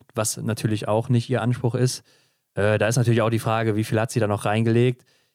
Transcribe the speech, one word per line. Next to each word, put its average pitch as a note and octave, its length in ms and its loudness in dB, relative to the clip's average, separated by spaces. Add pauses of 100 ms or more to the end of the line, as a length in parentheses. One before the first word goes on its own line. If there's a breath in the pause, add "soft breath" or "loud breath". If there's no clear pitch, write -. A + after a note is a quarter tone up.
(140)
was - 240 -4
natürlich A2 500 -4
auch A2 220 0
nicht A#2 180 2
ihr A#2+ 140 0
Anspruch A#2+ 320 -2
ist. B2+ 300 -2 (500 soft breath)
Äh, G#2 240 2
da G#2 100 2
ist A#2 80 0
natürlich A#2 240 2
auch A2 100 2
die A2+ 80 0
Frage, A2 380 -2
wie G#2+ 80 0
viel A2 160 -2
hat A2+ 120 -2
sie B2+ 80 -4
da G#2+ 60 2
noch G#2 200 -2
reingelegt? A#2 580 2 (300)